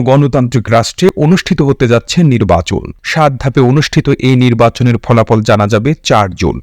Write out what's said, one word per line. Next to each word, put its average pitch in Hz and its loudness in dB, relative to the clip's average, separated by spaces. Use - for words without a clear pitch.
গণতান্ত্রিক 127 0
রাষ্ট্রে 117 0
অনুষ্ঠিত 165 0
হতে 135 0
যাচ্ছে 117 -2
নির্বাচন। 101 0
সাত 151 0
ধাপে 139 -2
অনুষ্ঠিত 143 0
এই 127 2
নির্বাচনের 120 2
ফলাফল 113 0
জানা 104 0
যাবে 113 0
চার 107 0
জুন। 85 -4